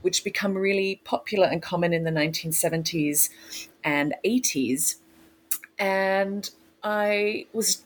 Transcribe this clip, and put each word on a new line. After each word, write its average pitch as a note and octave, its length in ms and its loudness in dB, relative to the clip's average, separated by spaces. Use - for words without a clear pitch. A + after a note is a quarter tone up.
which F3+ 200 0
become G3 300 0
really G3 500 0
popular - 440 2
and E3 140 0
common F3 300 0
in E3 140 0
the D#3+ 60 0
nineteen D#3+ 420 -2
seventies D#3+ 760 0
and D3 400 0
eighties. D3+ 760 0
And G3 720 0
I G#3 720 0
was - 340 -2